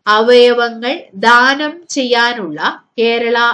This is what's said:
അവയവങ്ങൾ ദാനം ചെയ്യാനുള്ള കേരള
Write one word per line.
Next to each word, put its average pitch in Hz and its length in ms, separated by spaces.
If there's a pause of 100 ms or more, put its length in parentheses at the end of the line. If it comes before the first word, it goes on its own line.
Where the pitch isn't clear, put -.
അവയവങ്ങൾ 240 960 (120)
ദാനം 262 720
ചെയ്യാനുള്ള 233 960 (160)
കേരള 233 400 (160)